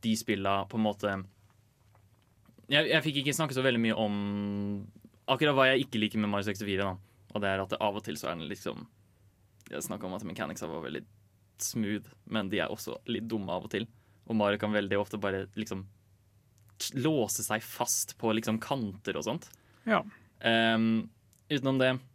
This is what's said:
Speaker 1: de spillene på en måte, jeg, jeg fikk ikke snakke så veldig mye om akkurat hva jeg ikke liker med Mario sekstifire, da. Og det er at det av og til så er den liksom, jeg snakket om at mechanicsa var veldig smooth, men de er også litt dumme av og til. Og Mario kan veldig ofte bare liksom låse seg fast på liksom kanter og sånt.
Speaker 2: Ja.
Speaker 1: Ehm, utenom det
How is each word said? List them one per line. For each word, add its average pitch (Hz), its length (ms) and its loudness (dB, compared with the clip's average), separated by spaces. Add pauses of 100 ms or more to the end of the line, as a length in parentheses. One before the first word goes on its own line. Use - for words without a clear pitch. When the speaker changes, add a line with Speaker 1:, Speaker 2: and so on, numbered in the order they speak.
Speaker 1:
de 113 120 4
spillene 98 540 0
på 113 80 -4
en 110 60 4
måte, 101 320 0 (1500)
jeg, 147 220 6
jeg 156 100 6
fikk 143 220 0
ikke 139 100 2
snakke 135 220 0
så 131 100 2
veldig 120 160 6
mye 113 160 4
om 104 160 2 (1120)
akkurat 139 320 2
hva 131 140 8
jeg 135 160 2
ikke 117 160 -2
liker 107 180 0
med 104 80 0
Mario 101 160 0
sekstifire, 101 400 -2
da. 92 80 -2 (400)
Og 107 80 -2
det 98 80 2
er 95 140 0
at 95 100 -6
det - 80 -2
av 104 160 0
og 107 80 -12
til 87 120 -6
så - 120 -4
er 85 80 -4
den 80 120 -8
liksom, - 360 -10 (800)
jeg - 160 -8
snakket - 240 -8
om 92 80 -6
at 110 120 -8
mechanicsa 82 440 -8
var 78 160 -8
veldig 73 160 -8 (560)
smooth, 104 480 -4 (240)
men 101 240 -4
de 92 80 0
er - 80 -2
også - 300 -8 (100)
litt 113 160 -4
dumme 110 240 -4
av 90 160 -4
og - 80 -10
til. 107 160 -4 (400)
Og 113 80 2
Mario 104 240 4
kan 107 80 0
veldig 101 320 2
ofte 104 160 -6
bare 98 300 -2 (100)
liksom 98 300 -6 (1120)
låse 127 400 2
seg 107 240 -2
fast - 520 -2
på 113 200 2
liksom 110 240 0
kanter 101 560 -2
og - 80 -4
sånt. 131 240 -4 (400)
Speaker 2:
Ja. 208 140 4 (380)
Speaker 1:
Ehm, 113 680 4 (420)
utenom 135 280 2
det 127 200 4 (160)